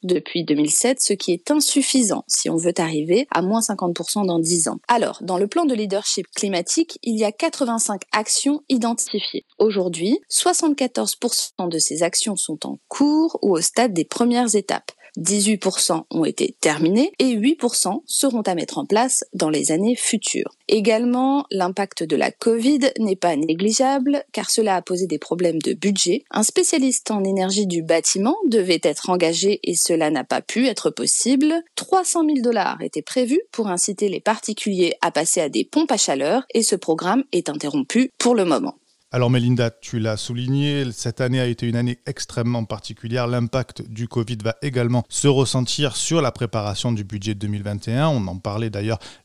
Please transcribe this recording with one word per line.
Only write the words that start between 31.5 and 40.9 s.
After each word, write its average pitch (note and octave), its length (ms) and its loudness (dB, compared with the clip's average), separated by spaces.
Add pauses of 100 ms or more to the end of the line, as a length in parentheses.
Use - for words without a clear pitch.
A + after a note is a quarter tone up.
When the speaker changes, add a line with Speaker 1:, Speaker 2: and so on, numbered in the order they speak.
Speaker 1:
Trois F#4 280 0
cent E4+ 200 0
mille D4+ 180 2
dollars A3 400 0
étaient - 200 -6
prévus B3+ 400 0 (100)
pour A3 160 -2
inciter F#3+ 420 -2
les D#3+ 100 -4
particuliers G3+ 840 0
à E3+ 100 0
passer E3 280 0
à D3+ 100 0
des A2 140 0
pompes D4+ 280 0
à A3 60 2
chaleur D#3 460 0 (100)
et A3+ 100 2
ce G#3 120 2
programme F3+ 560 0
est E3+ 180 0
interrompu D3+ 680 0
pour A#3+ 180 4
le G3+ 80 4
moment. C#3 320 0 (360)
Speaker 2:
Alors A#2+ 180 2
Mélinda, B2 420 2
tu - 280 -8
l'as A2 180 -2
souligné, C3+ 760 -2